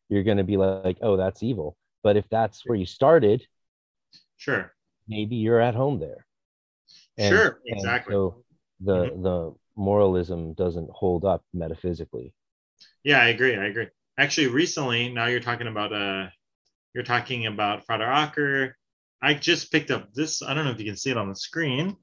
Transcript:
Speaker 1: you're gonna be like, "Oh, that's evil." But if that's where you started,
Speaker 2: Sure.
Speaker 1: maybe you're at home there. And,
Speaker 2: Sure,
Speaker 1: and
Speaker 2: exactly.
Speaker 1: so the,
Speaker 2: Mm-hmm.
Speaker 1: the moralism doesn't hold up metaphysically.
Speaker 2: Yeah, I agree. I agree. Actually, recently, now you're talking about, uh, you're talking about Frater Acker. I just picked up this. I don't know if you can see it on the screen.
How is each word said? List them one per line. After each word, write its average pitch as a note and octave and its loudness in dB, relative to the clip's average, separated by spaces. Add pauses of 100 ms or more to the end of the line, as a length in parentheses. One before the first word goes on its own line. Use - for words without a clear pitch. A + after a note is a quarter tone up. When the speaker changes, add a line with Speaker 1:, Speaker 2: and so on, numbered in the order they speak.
Speaker 1:
you're G2+ 2
gonna G2+ 2
be G2 0
like, F#2+ 0
"Oh, G#2 2
that's F#2+ -2
evil." F#2 -4 (280)
But G#2 6
if G2+ 0
that's A2 -2
where A#2 0
you F#2 0
started, C3+ 4 (920)
Speaker 2:
Sure. G#2+ -4 (340)
Speaker 1:
maybe G#2+ -6
you're A2+ 4
at A#2+ 2
home C3 -2
there. D2+ -12 (920)
And, G2+ 2
Speaker 2:
Sure, F#3+ 4
Speaker 1:
and A2 -6
Speaker 2:
exactly. A#2 -4
Speaker 1:
so F#2+ 0 (380)
the, F#2 2
Speaker 2:
Mm-hmm. F#2 -10
Speaker 1:
the F2+ -2 (220)
moralism F#2 2
doesn't E2+ -4
hold F2+ -2
up F2+ 0 (100)
metaphysically. D#2+ -8 (720)
Speaker 2:
Yeah, C#3 4
I A#2 6
agree. A#2+ 2
I G2+ -4
agree. G#2 -6 (300)
Actually, C#3+ 2
recently, B2 0
now A#2 -2
you're B2 0
talking A#2 -6
about, G#2+ -4
uh, F#2+ -4 (640)
you're B2 -6
talking A#2+ -2
about G#2 -4
Frater A2 -2
Acker. C#3 0 (440)
I C#3+ 2
just D#3+ -2
picked D3+ 0
up A2 -6
this. D3+ -4
I C3+ -6
don't D3+ -2
know B2+ -2
if A2 -6
you G#2 -8
can G2+ -8
see - -4
it A#2+ 0
on G2+ -4
the G2 -8
screen. D#3+ -4